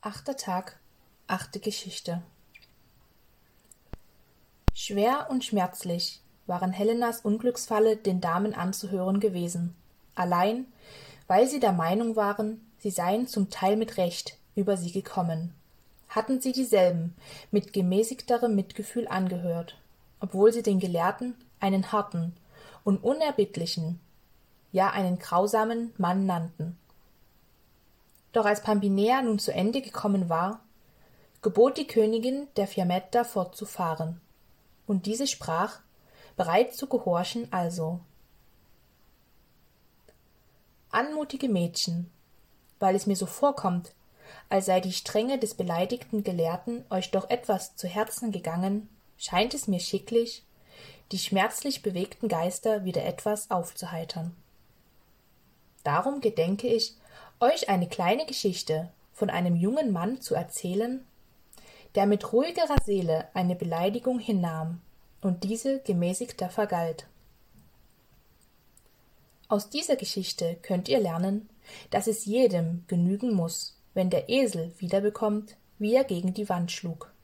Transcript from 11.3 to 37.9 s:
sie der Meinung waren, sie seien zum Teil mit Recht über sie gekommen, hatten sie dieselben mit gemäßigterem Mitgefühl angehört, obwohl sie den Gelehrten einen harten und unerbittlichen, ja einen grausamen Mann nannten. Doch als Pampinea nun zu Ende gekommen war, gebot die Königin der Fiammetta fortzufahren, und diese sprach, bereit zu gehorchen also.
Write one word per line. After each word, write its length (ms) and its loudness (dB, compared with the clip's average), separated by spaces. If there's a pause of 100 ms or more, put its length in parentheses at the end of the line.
sie 100 -2
der 140 4
Meinung 420 0
waren, 500 0 (120)
sie 140 -4
seien 360 0
zum 220 0
Teil 260 2
mit 220 -2
Recht 400 -2 (180)
über 220 2
sie 160 -6
gekommen, 600 -4 (540)
hatten 320 -2
sie 140 -4
dieselben 600 4 (380)
mit 220 0
gemäßigterem 840 0
Mitgefühl 500 -4
angehört, 760 -4 (400)
obwohl 320 6
sie 100 -2
den 160 4
Gelehrten 560 -2 (240)
einen 320 0
harten 460 -2 (480)
und 180 2
unerbittlichen, 960 0 (720)
ja 200 4
einen 280 0
grausamen 760 2
Mann 280 2
nannten. 520 -4 (1500)
Doch 140 2
als 160 2
Pampinea 600 2
nun 180 0
zu 120 -4
Ende 300 0
gekommen 480 -2
war, 300 0 (840)
gebot 360 6
die 100 -4
Königin 600 2 (100)
der 100 0
Fiammetta 560 0
fortzufahren, 1000 -4 (640)
und 200 0
diese 220 -2
sprach, 520 -2 (560)
bereit 380 2
zu 140 -8
gehorchen 640 -2
also. 480 -2 (3000)